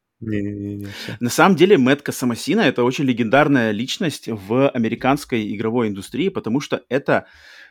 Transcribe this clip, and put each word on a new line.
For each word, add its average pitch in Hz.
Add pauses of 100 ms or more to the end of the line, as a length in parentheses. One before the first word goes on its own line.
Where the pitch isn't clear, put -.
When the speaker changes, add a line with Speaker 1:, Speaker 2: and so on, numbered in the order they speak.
(200)
Speaker 1:
не-не-не-не, 101
всё. -
Speaker 2:
На 120
самом 180
деле, 180
Мэтт 135
Касамасина — 127
это 127
очень 127
легендарная 123
личность 131
в 113
американской 117
игровой 110
индустрии, 113
потому 113
что -
это, 135 (440)